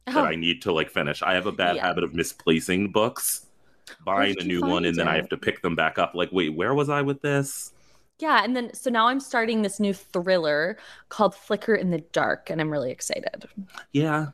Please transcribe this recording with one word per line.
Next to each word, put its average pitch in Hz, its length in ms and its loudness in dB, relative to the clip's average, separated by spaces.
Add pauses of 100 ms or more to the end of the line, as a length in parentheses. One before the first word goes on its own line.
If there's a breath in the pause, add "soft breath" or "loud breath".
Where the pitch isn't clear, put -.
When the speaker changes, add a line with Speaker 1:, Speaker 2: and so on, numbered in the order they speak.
Speaker 1:
that 254 120 -2
Speaker 2:
Oh. 302 80 4
Speaker 1:
I 82 120 0
need 85 260 -2
to, 92 100 0
like, 80 180 0
finish. 76 320 -2
I 90 120 2
have 92 120 0
a 95 60 -4
bad 87 240 2
Speaker 2:
Yeah. - 100 -2
Speaker 1:
habit 87 180 0
of 76 100 -4
misplacing 87 760 0
books, - 540 0 (580 loud breath)
Speaker 2:
Where 98 120 0
Speaker 1:
buying 101 180 2
Speaker 2:
did 92 100 -6
Speaker 1:
a - 20 -2
Speaker 2:
you - 20 -2
Speaker 1:
new 87 120 0
one, 90 100 0 (120)
Speaker 2:
find 85 40 2
Speaker 1:
and 85 120 0
then 82 100 0
I 82 60 0
Speaker 2:
it? 78 60 2
Speaker 1:
have - 100 -4
to 85 80 -4
pick - 240 -4
them 85 120 -2
back 80 240 0
up. 87 160 0
Like, 87 160 0
wait, 87 240 0
where 101 200 0
was 143 160 0
I 143 100 0
with 139 220 -4
this? 139 500 -4 (460 soft breath)
Speaker 2:
Yeah, 302 240 4
and 254 140 0
then, 240 160 -4
so - 160 -4
now 233 200 4
I'm 262 120 0
starting 226 400 0
this 202 180 -2
new 202 140 2
thriller 175 840 0 (320 loud breath)
called 196 240 2
Flicker 214 400 0
in 190 160 2
the 165 80 0 (140)
Dark, - 360 0
and 160 140 -2
I'm 156 80 -2
really 135 200 -2
excited. - 540 -6 (480 loud breath)
Speaker 1:
Yeah, 151 420 2